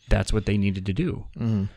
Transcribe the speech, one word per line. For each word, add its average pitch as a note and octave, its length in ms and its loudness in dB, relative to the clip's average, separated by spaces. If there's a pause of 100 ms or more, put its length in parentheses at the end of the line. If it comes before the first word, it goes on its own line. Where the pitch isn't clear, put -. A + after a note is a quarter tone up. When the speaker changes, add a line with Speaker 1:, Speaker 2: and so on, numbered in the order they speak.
Speaker 1:
that's G2+ 240 2
what G#2+ 140 0
they G2+ 100 2
needed G2 300 0
to G2+ 80 -2
do. A2+ 320 -4 (100)
Speaker 2:
Mm-hmm. A2 280 0 (120)